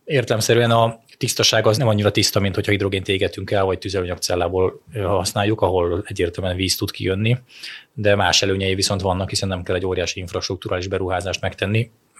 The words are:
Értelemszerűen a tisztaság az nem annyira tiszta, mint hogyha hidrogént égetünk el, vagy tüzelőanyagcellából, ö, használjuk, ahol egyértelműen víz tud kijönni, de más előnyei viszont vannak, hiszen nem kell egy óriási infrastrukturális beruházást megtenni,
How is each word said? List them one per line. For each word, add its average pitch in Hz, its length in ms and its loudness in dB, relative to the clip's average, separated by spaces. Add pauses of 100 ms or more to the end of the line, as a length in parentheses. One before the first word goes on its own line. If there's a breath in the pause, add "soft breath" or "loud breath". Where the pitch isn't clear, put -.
Értelemszerűen 117 680 2
a 117 300 2 (180)
tisztaság 113 480 2
az 110 100 4
nem 123 120 2
annyira 104 220 4
tiszta, 104 300 2
mint 98 140 0
hogyha 104 160 -2
hidrogént 98 380 0
égetünk 95 420 -2
el, 101 140 2
vagy 92 140 0
tüzelőanyagcellából, 90 1040 -2 (100)
ö, 110 80 -6
használjuk, 101 600 0
ahol 90 460 2
egyértelműen 92 500 -2
víz 92 200 0
tud 101 140 -4
kijönni, 104 480 0 (540 loud breath)
de 104 220 2
más 92 280 2
előnyei 98 320 0
viszont 98 260 0
vannak, 95 280 0
hiszen 101 200 -4
nem 92 140 -4
kell 92 120 -2
egy 92 120 -2
óriási 90 340 -2
infrastrukturális 92 680 -4
beruházást 92 540 -2
megtenni, 104 500 -2 (300)